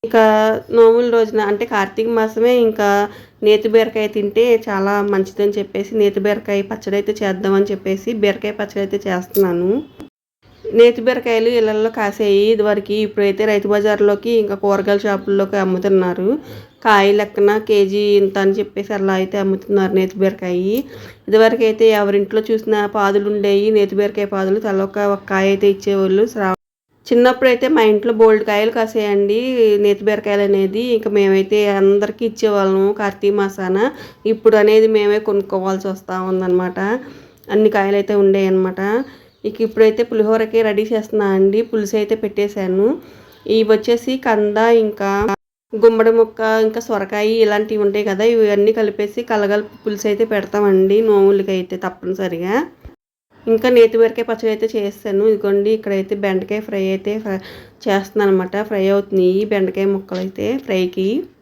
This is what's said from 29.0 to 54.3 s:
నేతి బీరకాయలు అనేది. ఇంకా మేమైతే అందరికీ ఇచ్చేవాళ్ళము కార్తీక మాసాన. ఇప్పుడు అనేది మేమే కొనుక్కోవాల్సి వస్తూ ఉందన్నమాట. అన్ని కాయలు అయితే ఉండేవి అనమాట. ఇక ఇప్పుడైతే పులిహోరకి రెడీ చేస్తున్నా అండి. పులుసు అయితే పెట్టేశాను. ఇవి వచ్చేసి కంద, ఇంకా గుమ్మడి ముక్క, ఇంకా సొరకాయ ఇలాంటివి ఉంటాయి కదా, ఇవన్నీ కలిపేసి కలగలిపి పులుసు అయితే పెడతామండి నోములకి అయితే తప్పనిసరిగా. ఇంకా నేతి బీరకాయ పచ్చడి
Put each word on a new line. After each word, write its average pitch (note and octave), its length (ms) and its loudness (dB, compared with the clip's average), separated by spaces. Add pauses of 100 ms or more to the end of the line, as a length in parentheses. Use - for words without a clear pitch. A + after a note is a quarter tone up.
నేతి G3+ 260 2
బీరకాయలు G#3 420 0
అనేది. G3 360 0 (100)
ఇంకా A3 180 -2
మేమైతే G3 480 2 (140)
అందరికీ G3+ 540 0
ఇచ్చేవాళ్ళము G3+ 640 0
కార్తీక G3+ 420 -2
మాసాన. F#3+ 440 -2 (480)
ఇప్పుడు A3 300 2
అనేది G#3+ 320 4
మేమే G#3 320 2
కొనుక్కోవాల్సి G3 680 -4
వస్తూ F#3+ 340 -8
ఉందన్నమాట. F3+ 560 -2 (720)
అన్ని G#3+ 220 2
కాయలు G3+ 280 0
అయితే G3+ 180 -2
ఉండేవి G3 340 2
అనమాట. F#3+ 300 0 (640)
ఇక G#3+ 160 -6
ఇప్పుడైతే A3 420 2
పులిహోరకి A3 600 0
రెడీ G#3+ 220 0
చేస్తున్నా G#3+ 460 -2
అండి. G3 320 2
పులుసు A3 340 -4
అయితే G#3+ 200 0
పెట్టేశాను. G3+ 720 -2 (600)
ఇవి A3 220 2
వచ్చేసి A#3 500 0
కంద, G#3+ 400 0 (180)
ఇంకా G#3+ 340 -2 (640)
గుమ్మడి A3+ 400 4
ముక్క, A3+ 280 0 (220)
ఇంకా A3 180 -2
సొరకాయ G#3 560 -4
ఇలాంటివి G#3+ 460 0
ఉంటాయి G3+ 240 0
కదా, G3 180 -2
ఇవన్నీ G#3+ 480 2
కలిపేసి G#3 500 -4
కలగలిపి G#3 560 -2
పులుసు G#3 300 -8
అయితే G#3+ 180 0
పెడతామండి G3 760 0
నోములకి G3+ 520 2
అయితే F#3 220 -6
తప్పనిసరిగా. F#3 800 -6 (920)
ఇంకా A3+ 240 0
నేతి A#3 280 6
బీరకాయ A3+ 260 2
పచ్చడి A3+ 280 -4